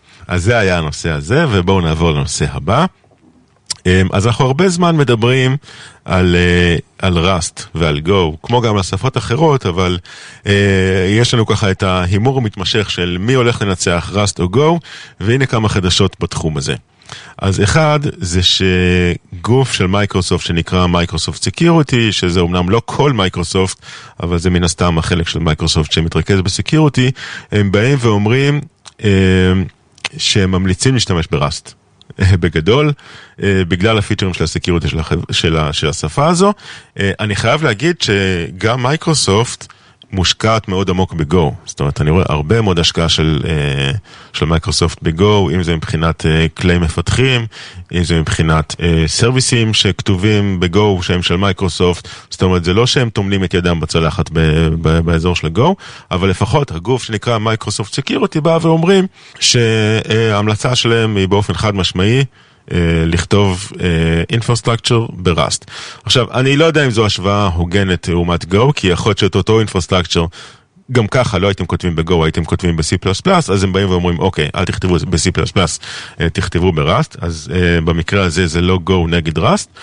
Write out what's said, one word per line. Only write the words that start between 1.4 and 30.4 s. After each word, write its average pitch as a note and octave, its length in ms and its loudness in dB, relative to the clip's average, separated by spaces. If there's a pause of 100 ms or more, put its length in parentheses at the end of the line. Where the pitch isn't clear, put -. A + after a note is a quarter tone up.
ובואו F#2+ 300 2
נעבור E2 300 0
לנושא D2 400 -2
הבא. E2+ 360 0 (1000)
אמ, F#2 260 4
אז G2 140 0
אנחנו A#2+ 180 0
הרבה C#3 240 2
זמן F3 280 2
מדברים B2+ 600 2 (480)
על, F2+ 340 2
אה, F2 380 2 (220)
על F#2 200 0
Rust F2 420 -2 (140)
ועל D#2 320 0
Go, F2 360 0
כמו A#2+ 180 0
גם A2+ 160 0
על G2 60 0
שפות F#2+ 340 -4
אחרות, B2 500 0
אבל, F2+ 320 0 (480)
אה, G2+ 60 2 (680)
יש A#2+ 140 2
לנו A2+ 120 2
ככה G#2 240 0
את F#2 120 -2
ההימור G2 560 0
המתמשך G2+ 520 -2
של F2 300 -4
מי A#2 140 0
הולך A#2+ 280 0
לנצח, F2 520 -2
Rust G2+ 280 -2
או F2+ 120 0
Go, D#3 260 2 (400)
והנה B2 260 0
כמה A2 220 0
חדשות F#2 520 0
בתחום E2 360 -4
הזה. C#2+ 180 -4 (640)
אז F#2+ 240 0
אחד, D3+ 380 2 (160)
זה F2 260 -2
שגוף F2+ 1300 0
של G2 140 0
מייקרוסופט F#2+ 600 -2
שנקרא F2 400 0
מייקרוסופט E2+ 560 -2
סקיוריטי, C#3 720 2
שזה F2+ 280 0
אומנם F2 300 0
לא A#2 140 2
כל D3 280 0
מייקרוסופט, F#2+ 640 -2 (460)
אבל E2+ 160 -2
זה F2 120 0
מן F2+ 140 2
הסתם F2 340 0
החלק E2 300 -2
של - 100 -4
מייקרוסופט D#2+ 540 0
שמתרכז E2 480 0
בסקיוריטי, C3 720 0 (420)
הם G2+ 200 2
באים B2 280 2
ואומרים, A#2+ 600 2 (440)
אמ, G#2+ 40 2 (1080)
שהם F#2+ 340 0